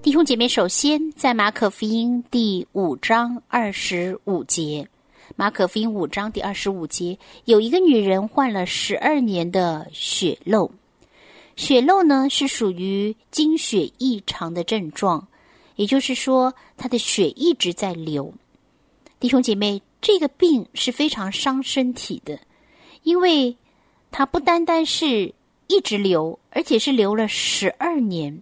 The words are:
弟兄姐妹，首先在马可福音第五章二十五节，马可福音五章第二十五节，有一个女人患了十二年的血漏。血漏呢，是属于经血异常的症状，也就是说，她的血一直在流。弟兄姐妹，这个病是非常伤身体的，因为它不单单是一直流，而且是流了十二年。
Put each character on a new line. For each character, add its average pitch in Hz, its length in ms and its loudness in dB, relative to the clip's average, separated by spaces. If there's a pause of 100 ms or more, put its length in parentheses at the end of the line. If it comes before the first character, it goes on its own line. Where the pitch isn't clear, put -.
弟 294 120 2
兄 320 120 6
姐 254 120 2
妹， 233 100 2
首 208 220 2
先 302 440 0
在 247 220 0
马 214 160 2
可 214 180 -2
福 - 160 -6
音 233 460 0
第 214 340 0 (100)
五 180 200 0
章 240 540 -2
二 226 240 -2
十 185 520 -4
五 185 200 -2
节， 151 440 -4 (460)
马 208 160 0
可 196 160 0
福 214 140 -4
音 220 120 -2
五 190 140 -4
章 202 240 -6
第 214 100 -8
二 196 140 -6
十 196 160 -4
五 180 160 -6
节， 175 320 -6 (260)
有 220 160 6
一 226 80 -2
个 339 120 2
女 311 180 6
人 196 300 2
患 262 240 0
了 190 120 -2
十 - 340 -4
二 302 200 2
年 185 320 0
的 175 420 0
血 - 520 -2
漏。 196 260 2 (880)
血 254 240 2
漏 359 240 4
呢， 277 260 4
是 277 160 0
属 226 240 0
于 196 460 -2 (160)
经 311 260 2
血 185 400 0
异 240 260 -2
常 165 300 -8
的 175 80 -4
症 175 300 -4
状， 185 340 -2 (480)
也 202 100 -2
就 269 140 2
是 262 160 -2
说， 254 400 0 (220)
她 - 120 -8
的 247 100 -2
血 175 320 0
一 320 220 0
直 180 220 -2
在 190 180 -4
流。 156 400 -6 (840)
弟 247 100 -2
兄 254 140 4
姐 214 140 0
妹， 202 260 -2 (180)
这 392 200 2
个 302 80 -2
病 311 440 2
是 - 200 -4
非 302 160 0
常 202 240 -6
伤 269 280 -2
身 254 320 -2
体 - 320 -10
的， 147 140 -10 (640)
因 349 160 2
为 294 380 2 (560)
它 277 120 0
不 - 140 -2
单 339 260 2
单 330 220 2
是 233 480 -2 (320)
一 381 140 4
直 208 180 -4
流， 170 400 0 (120)
而 311 120 -4
且 - 160 2
是 277 140 0
流 214 240 2
了 220 100 0
十 - 460 -2
二 339 260 -4
年。 170 440 -4